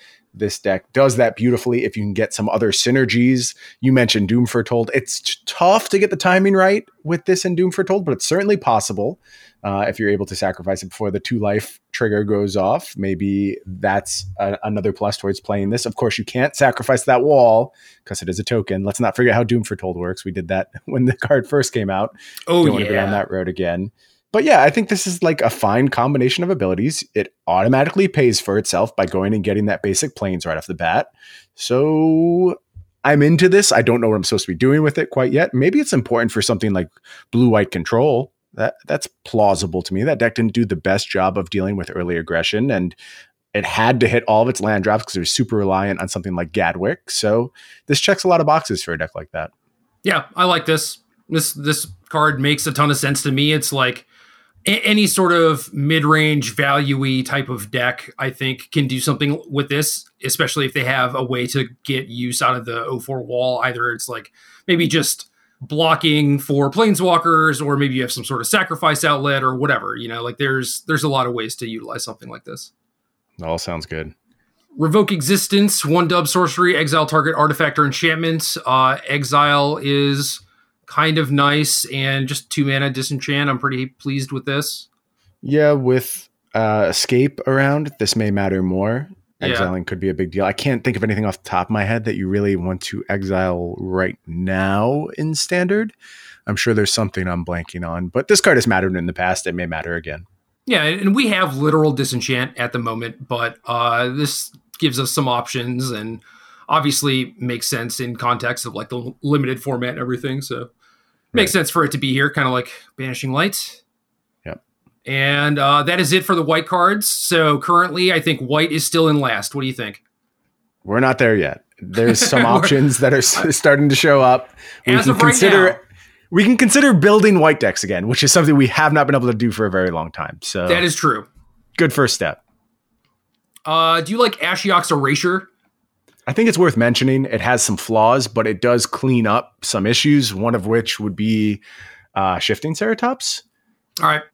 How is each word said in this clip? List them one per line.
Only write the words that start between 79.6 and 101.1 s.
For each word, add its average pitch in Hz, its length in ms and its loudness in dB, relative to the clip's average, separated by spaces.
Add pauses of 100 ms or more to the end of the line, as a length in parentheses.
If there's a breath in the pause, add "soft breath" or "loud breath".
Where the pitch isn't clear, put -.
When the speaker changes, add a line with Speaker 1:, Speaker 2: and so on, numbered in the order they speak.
Speaker 2:
is 139 580 0 (460)
kind 156 320 0
of 143 120 0
nice, 143 640 2
and 135 340 -2
just 139 240 -10
two 143 140 -2
mana 139 240 0
disenchant. 139 640 -4
I'm 131 80 -2
pretty 131 280 -4
pleased 135 460 -6
with 131 140 -8
this. 143 420 -6 (540)
Speaker 1:
Yeah, 147 300 4
with, 127 560 0 (260)
uh, 107 340 2
escape 127 580 0
around, 139 520 0
this 107 180 0
may 107 140 0
matter 95 320 0
more. 104 460 -2 (320)
Speaker 2:
Yeah. 92 80 -4
Speaker 1:
Exiling 92 360 -2
could 90 160 -8
be 95 80 -2
a 90 60 -2
big 87 180 -4
deal. 95 120 0
I 95 80 0
can't 123 300 -2
think 127 140 -2
of 98 80 -2
anything 107 200 0
off 98 180 -4
the - 60 -18
top 90 200 0
of - 20 -6
my 107 140 0
head 110 220 -2
that 104 100 -2
you 95 100 -4
really 101 300 0
want 90 260 -4
to - 260 -10
exile 92 720 -2
right 92 480 -4
now 95 800 -2 (100)
in 156 200 -4
Standard. 196 560 -2 (560 loud breath)
I'm 104 80 -4
sure 117 180 0
there's 104 180 0
something 98 360 -4
I'm 87 160 -4
blanking 85 440 -8
on, 87 200 -6
but 123 180 -4
this 202 140 4
card 170 160 4
has 120 100 2
mattered 95 300 2
in 87 100 -4
the 87 60 -4
past. 90 340 -4
It 87 80 -4
may 87 120 -6
matter 82 280 -8
again. 80 300 -10 (420)
Speaker 2:
Yeah, 202 180 0
and 196 300 0